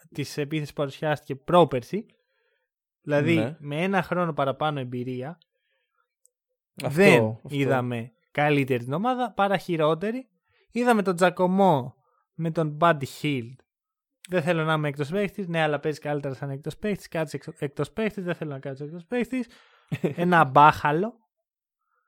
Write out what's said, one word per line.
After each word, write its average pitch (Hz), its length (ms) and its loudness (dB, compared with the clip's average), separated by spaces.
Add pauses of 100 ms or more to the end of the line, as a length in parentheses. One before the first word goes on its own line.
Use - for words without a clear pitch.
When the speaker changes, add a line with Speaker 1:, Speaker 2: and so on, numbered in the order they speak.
(140)
Speaker 1:
της - 240 -8
επίθεσης 147 360 -4
που - 80 -6
παρουσιάστηκε 147 540 -4
πρόπερσι. 165 680 2 (960)
Δηλαδή, 147 340 2
Speaker 2:
Ναι. 143 240 0
Speaker 1:
με 147 240 -6
ένα 190 180 0
χρόνο 175 320 -2
παραπάνω 143 460 -2
εμπειρία, 123 580 -8 (1500)
Speaker 2:
Αυτό, 139 180 -4
Speaker 1:
δεν 175 220 8
Speaker 2:
αυτό. 110 160 -4 (100)
Speaker 1:
είδαμε 123 600 -2 (200)
καλύτερη 143 520 0
την 127 100 -6
ομάδα, 240 400 -2
παρά 196 240 0
χειρότερη. 170 680 -2 (440)
Είδαμε 233 300 2
τον 190 140 0
Τζακωμό 180 800 2 (380)
με 165 180 -4
τον 156 300 -2
Buddy 160 220 4 (180)
Hield. 131 340 -4 (760)
Δεν 180 120 0
θέλω 165 220 0
να 160 100 0
είμαι 151 140 0
εκτός 139 220 -4
παίκτης. 196 380 -4
Ναι, 165 140 -2
αλλά 151 180 0
παίζεις 151 220 -6
καλύτερα 143 320 -4
σαν 143 160 -8
εκτός 143 280 -10
παίκτης. 208 300 -6
Κάτσε 160 280 -6
εξ-, - 260 -14
εκτός 143 300 -6
παίκτης. 214 320 -6
Δεν 175 120 -4
θέλω 156 160 -8
να 135 80 -10
κάτσω 139 240 -12
εκτός 165 220 -14
παίκτης. 247 420 -4 (420)
Speaker 2:
<laughs> 151 260 -2
Speaker 1:
Ένα 175 280 4
μπάχαλο. 151 680 4 (960)